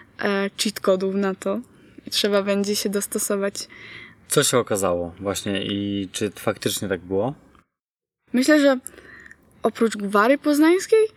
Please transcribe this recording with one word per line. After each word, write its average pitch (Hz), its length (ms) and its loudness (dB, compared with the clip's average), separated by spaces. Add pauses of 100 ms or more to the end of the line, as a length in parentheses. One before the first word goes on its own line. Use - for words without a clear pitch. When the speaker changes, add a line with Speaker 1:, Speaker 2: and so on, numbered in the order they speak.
(220)
Speaker 1:
e, 202 280 0 (120)
cheat - 180 -4
kodów 190 340 0
na 196 200 0
to. 196 260 -6 (460)
I - 40 -14
trzeba 202 320 0
będzie 202 340 0
się 214 120 -2
dostosować. 202 800 -4 (600)
Speaker 2:
Co 147 140 4
się 131 160 2
okazało 90 640 -2
właśnie 98 440 -4
i 101 480 -4
czy 104 180 -4
faktycznie - 580 -4
tak 92 120 -2
było? 95 340 -2 (960)
Speaker 1:
Myślę, 285 280 4
że 269 180 4 (840)
oprócz 220 340 0
gwary 208 420 2
poznańskiej, 320 640 4 (160)